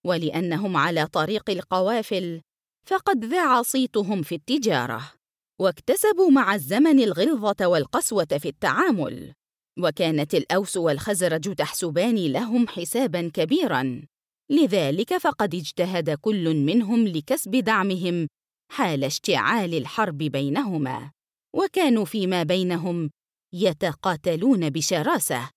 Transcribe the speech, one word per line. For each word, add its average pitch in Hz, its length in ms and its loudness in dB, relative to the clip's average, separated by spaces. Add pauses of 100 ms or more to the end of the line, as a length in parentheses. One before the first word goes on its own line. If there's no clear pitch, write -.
ولأنهم 175 680 -2
على 156 300 0
طريق 190 440 -4
القوافل 185 880 -2 (460)
فقد 370 380 0
ذاع 262 380 2
صيتهم 208 600 0
في 170 120 -6
التجارة، 147 800 -2 (480)
واكتسبوا 349 720 2
مع 220 240 6
الزمن 240 460 4
الغلظة 208 640 0
والقسوة 175 580 2
في 151 240 -2
التعامل. 175 840 -2 (460)
وكانت 156 560 0
الأوس 180 420 0
والخزرج 170 800 0
تحسبان 170 760 -2
لهم 226 360 0
حساباً 175 680 -4
كبيراً، 160 680 0 (480)
لذلك 208 680 2
فقد 220 380 0
اجتهد 175 560 -2
كل 165 460 0
منهم 208 520 2
لكسب 175 420 -4
دعمهم 185 760 0 (460)
حال 156 320 0
اشتعال 170 680 0
الحرب 160 440 -4
بينهما، 143 920 -4 (460)
وكانوا 302 480 2
فيما 185 380 -2
بينهم 170 680 -2 (440)
يتقاتلون 175 1160 0
بشراسة 156 880 -2